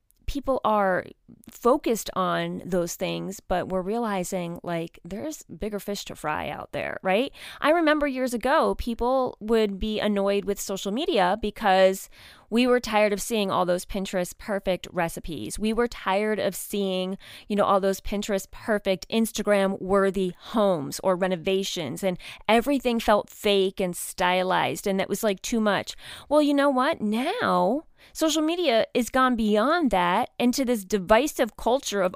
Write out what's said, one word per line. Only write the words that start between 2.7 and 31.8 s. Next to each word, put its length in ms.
things, 460
but 280
we're 140
realizing, 800
like, 420
there's 400
bigger 360
fish 240
to 100
fry 340
out 240
there, 300
right? 300
I 100
remember 360
years 280
ago, 420
people 640
would 380
be 200
annoyed 460
with 160
social 320
media 480
because 680
we 160
were 140
tired 340
of 80
seeing 280
all 140
those 220
Pinterest 500
perfect 560
recipes. 640
We 140
were 160
tired 500
of 160
seeing, 600
you 80
know, 80
all 160
those 220
Pinterest 480
perfect 580
Instagram 720
worthy 580
homes 640
or 140
renovations, 880
and 140
everything 540
felt 300
fake 500
and 160
stylized, 880
and 140
that 80
was, 160
like, 160
too 200
much. 360
Well, 140
you 100
know 180
what? 300
Now, 840
social 300
media 420
has 140
gone 260
beyond 560
that 380
into 260
this 200
divisive 720
culture 460